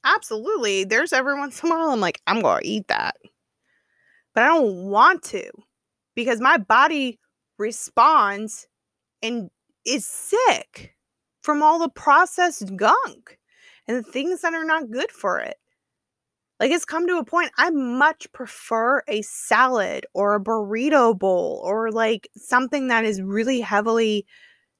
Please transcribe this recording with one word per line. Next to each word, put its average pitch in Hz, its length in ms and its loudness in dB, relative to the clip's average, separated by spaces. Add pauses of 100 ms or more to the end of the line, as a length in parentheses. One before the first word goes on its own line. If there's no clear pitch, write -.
Absolutely, 226 760 -2
there's 220 280 0
every 262 260 0
once 285 240 -10
in 339 80 0
a 339 60 2
while 330 140 0
I'm 240 100 0
like, 180 260 -2
"I'm 220 160 0
gonna 101 220 2
eat 196 240 -6
that." - 280 -2 (1200)
But 226 100 2
I 277 40 4
don't 202 400 0
want 269 360 4
to - 260 -10 (640)
because 233 260 -2
my 277 180 4
body 262 600 2 (400)
responds 220 1080 0 (560)
and 226 280 -6 (360)
is 240 200 -2
sick - 920 -2 (460)
from - 200 0
all 311 160 4
the 330 120 -2
processed 302 840 2
gunk 302 640 0 (500)
and 240 100 -2
the 226 140 -12
things 330 300 -4
that 330 120 -2
are 320 100 -4
not 320 260 -2
good 269 220 -6
for - 280 -4
it. - 180 -12 (1000)
Like, 262 120 2
it's 330 160 -2
come 339 200 -4
to 349 120 0
a 285 60 -4
point, 330 340 -2
I 302 120 2
much 277 640 0
prefer 233 760 -2
a 220 140 -2
salad 233 920 0
or 202 200 2
a 208 60 0
burrito 226 800 2
bowl 180 460 0
or, 220 260 -2
like, 220 460 -2
something 262 520 -2
that 226 160 2
is 208 160 -2
really 220 400 -2
heavily 214 640 0 (560)